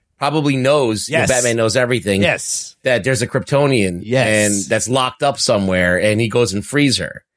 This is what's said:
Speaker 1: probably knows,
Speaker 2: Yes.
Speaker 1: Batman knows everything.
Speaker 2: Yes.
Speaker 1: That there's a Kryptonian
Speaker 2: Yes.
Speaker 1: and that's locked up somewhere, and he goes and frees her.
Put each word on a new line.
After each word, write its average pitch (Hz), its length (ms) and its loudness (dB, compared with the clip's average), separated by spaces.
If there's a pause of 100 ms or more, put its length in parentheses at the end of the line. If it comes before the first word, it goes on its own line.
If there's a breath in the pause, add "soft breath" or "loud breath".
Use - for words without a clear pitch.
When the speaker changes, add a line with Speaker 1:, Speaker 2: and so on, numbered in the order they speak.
(180)
Speaker 1:
probably 143 380 0
knows, 127 520 0
Speaker 2:
Yes. 156 200 0
Speaker 1:
Batman 123 260 2
knows 113 220 0
everything. 117 460 0
Speaker 2:
Yes. - 600 -4
Speaker 1:
That 120 220 0
there's 127 180 0
a 117 60 -4
Kryptonian 120 720 0
Speaker 2:
Yes. 120 240 0 (240)
Speaker 1:
and 98 180 -4
that's 110 200 -2
locked 127 340 -2
up 139 160 0
somewhere, 92 640 2
and 107 200 2
he 117 80 0
goes 110 240 0
and 101 140 -6
frees 139 300 2
her. - 280 -8 (120)